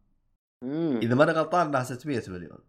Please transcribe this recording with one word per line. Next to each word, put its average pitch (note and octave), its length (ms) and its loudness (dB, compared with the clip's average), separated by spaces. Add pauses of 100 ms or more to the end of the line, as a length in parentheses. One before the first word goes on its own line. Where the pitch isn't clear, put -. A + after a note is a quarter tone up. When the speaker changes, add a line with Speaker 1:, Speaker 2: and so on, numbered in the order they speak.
(640)
Speaker 1:
مم. C#3+ 400 -2
Speaker 2:
إذا A#2 120 2
ماني D#3 160 6
غلطان، D#3+ 360 2
إنها C3+ 160 0
ستمية B2 440 -6
مليون. F2+ 420 -12